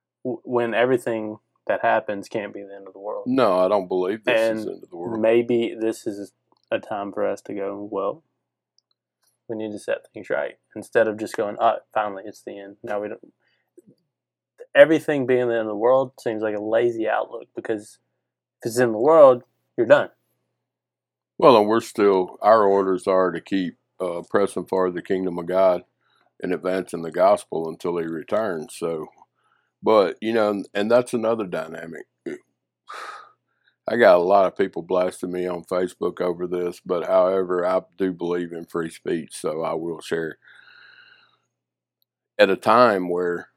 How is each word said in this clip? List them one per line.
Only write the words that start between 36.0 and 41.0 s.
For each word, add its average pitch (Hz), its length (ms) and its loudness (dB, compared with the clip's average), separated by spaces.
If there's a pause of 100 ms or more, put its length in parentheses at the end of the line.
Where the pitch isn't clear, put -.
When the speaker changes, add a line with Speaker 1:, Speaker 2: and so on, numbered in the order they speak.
Speaker 2:
over 90 260 -4
this, 90 400 -6
but 87 200 -4
however, 92 600 2
I 92 160 0 (160)
do 95 140 0
believe 87 400 -4
in 85 120 -12
free 82 260 -6
speech, 82 440 -6
so 80 280 -6
I 80 120 -4
will 82 260 -8
share. 82 380 -6 (2000)